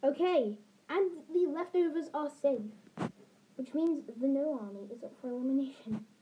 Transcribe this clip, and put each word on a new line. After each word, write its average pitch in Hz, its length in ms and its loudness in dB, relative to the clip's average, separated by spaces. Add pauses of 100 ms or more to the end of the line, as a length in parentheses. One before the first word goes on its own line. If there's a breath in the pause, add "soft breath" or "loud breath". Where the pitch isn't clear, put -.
Okay, 285 520 4 (340)
and 370 220 2 (220)
the 359 140 4
leftovers 330 640 0
are 294 160 -2
safe, - 800 -2 (460)
which - 180 -10
means 320 300 2 (160)
the 262 80 2
No 277 340 2
Army 202 320 -12
is 240 100 -14
up - 160 -12
for 254 100 -8
elimination. 254 760 -2 (160)